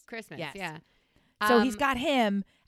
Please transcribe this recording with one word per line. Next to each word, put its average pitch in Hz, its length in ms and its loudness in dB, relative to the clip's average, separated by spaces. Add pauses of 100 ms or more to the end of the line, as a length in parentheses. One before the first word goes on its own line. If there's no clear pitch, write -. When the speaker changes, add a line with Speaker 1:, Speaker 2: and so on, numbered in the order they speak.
Speaker 1:
Christmas, 214 320 -14
Speaker 2:
Yes. 151 160 -8
Speaker 1:
yeah. 170 240 -10 (720)
Speaker 2:
So 240 120 8
he's 240 140 0
Speaker 1:
Um, 208 40 -12
Speaker 2:
got 277 180 0
him 240 480 0 (240)